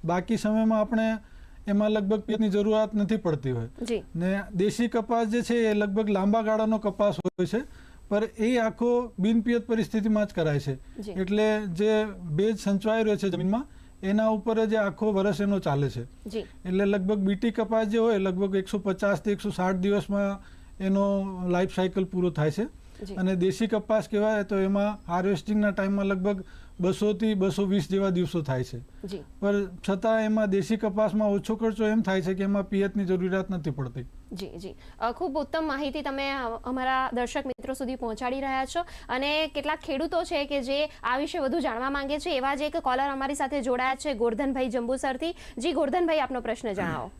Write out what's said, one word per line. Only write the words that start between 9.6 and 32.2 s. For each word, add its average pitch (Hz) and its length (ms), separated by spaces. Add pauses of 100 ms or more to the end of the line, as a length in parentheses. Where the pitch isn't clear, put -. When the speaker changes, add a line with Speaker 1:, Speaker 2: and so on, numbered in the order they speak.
Speaker 1:
પરિસ્થિતિમાં 214 600
જ - 20
કરાય 151 320
છે. 139 140 (280)
Speaker 2:
જી. 202 80
Speaker 1:
એટલે 208 560
જે 208 380
ભેજ 190 540
સંચવાઈ 214 440
રહ્યો 214 140
છે 196 120
જમીનમાં, 185 380 (360)
એના 214 260
ઉપર 220 360
જ 214 100
આખો 214 380
વર્ષ 190 280
એનો 202 180
ચાલે 143 320
છે. 117 140
Speaker 2:
જી. 208 340
Speaker 1:
એટલે 185 460
લગભગ 202 340
બીટી 196 320
કપાસ 220 360
જે 220 120
હોય, 226 200
લગભગ 190 380
એકસો 190 220
પચાસ 190 420
થી 214 100
એકસો 202 200
સાઠ 185 240
દિવસમાં 202 680 (420)
એનો 196 420 (220)
લાઈફ 180 260
સાયકલ 185 300
પૂરો 180 260
થાય 156 200
છે. 208 340 (100)
Speaker 2:
જી. 196 200
Speaker 1:
અને 190 220
દેશી 190 300
કપાસ 214 420
કહેવાય 214 360
તો 202 140
એમાં 202 540
હાર્વેસ્ટિંગના 202 580
ટાઈમમાં 196 340
લગભગ 196 400 (360)
બસો 190 320
થી 220 220
બસો 196 320
વીસ 185 240
જેવા 196 200
દિવસો 175 320
થાય 127 220
છે. 120 160
Speaker 2:
જી. 180 440 (160)
Speaker 1:
પણ 202 260 (220)
છતાં 220 320
એમાં 214 300
દેશી 196 260
કપાસમાં 208 520
ઓછો 202 280
ખર્ચો 220 300
એમ 220 160
થાય 190 200